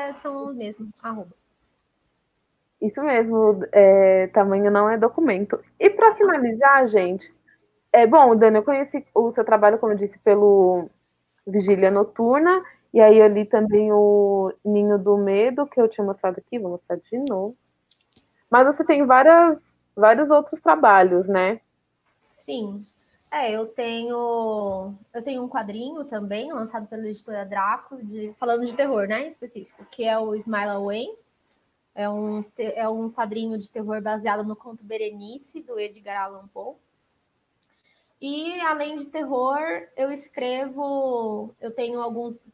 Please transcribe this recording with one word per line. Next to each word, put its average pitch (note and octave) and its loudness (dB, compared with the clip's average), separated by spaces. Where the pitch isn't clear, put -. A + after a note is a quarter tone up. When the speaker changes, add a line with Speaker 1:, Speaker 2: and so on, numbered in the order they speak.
Speaker 1:
é, C#4+ -12
são C#4 -12
o C#4 -12
mesmo, G#3+ -14
arroba. A3 -12
Speaker 2:
Isso G#3+ -6
mesmo, A3+ 0
é, F#3+ 4
tamanho G3 0
não G#3 2
é A3+ -2
documento. A3 -2
E G4+ 4
pra G#4+ 4
finalizar, C4+ 2
gente, F#3+ -2
é, A#3 8
bom, B3+ 8
Dana, A3 6
eu G#3+ 0
conheci C#4+ -4
o A#3 2
seu A#3 -2
trabalho, G#3+ 4
como A3 -2
eu G#3 -2
disse, G3+ -8
pelo G3 4
Vigília G3 2
Noturna, B3+ 0
e A3+ 4
aí G#3+ 8
eu G#3+ 10
li G#3 -2
também G#3+ 0
o G3+ 2
Ninho G#3 0
do G3+ 0
Medo, A3 0
que - -10
eu A3+ 4
tinha A3 -4
mostrado F#3+ -6
aqui, - -10
vou F#3+ -8
mostrar F3 -10
de A3 -10
novo. G3+ -6
Mas B3+ 6
você D4 0
tem D4 2
várias, D4+ 6
vários A#3 4
outros D4 0
trabalhos, G3 4
né? G3 -2
Speaker 1:
Sim. G#3 -12
É, C4 -4
eu A3 -6
tenho, A3+ -6
eu A#3 -12
tenho B3+ -10
um B3 -10
quadrinho B3+ -10
também, G#3+ -10
lançado A3 -12
pela A3 -14
editora G#3 -14
Draco, G3+ -8
de, G#3+ -14
falando A#3+ -4
de A#3 -10
terror, B3+ -2
né, A3+ -6
em D#4+ -14
específico, A#3 -20
que A#3+ -10
é A3 -2
o A3 -6
Smile G#3 -6
Away. G3+ -8
É G#3 -8
um G#3+ -8
te-, A3 -10
é A3+ -6
um A3+ -6
quadrinho A3+ -8
de G3+ -14
terror G#3+ -10
baseado G#3+ -6
no G#3+ -10
conto A3+ -20
Berenice, G#3+ -14
do A#3 -12
Edgar G3+ -12
Allan G3 -18
Poe. A#3 -16
E, D#4 -10
além D4+ -6
de C#4+ -14
terror, C#4 -6
eu C4+ -6
escrevo, B3+ -8
eu A#3 -14
tenho A#3+ -8
alguns, A#3 -10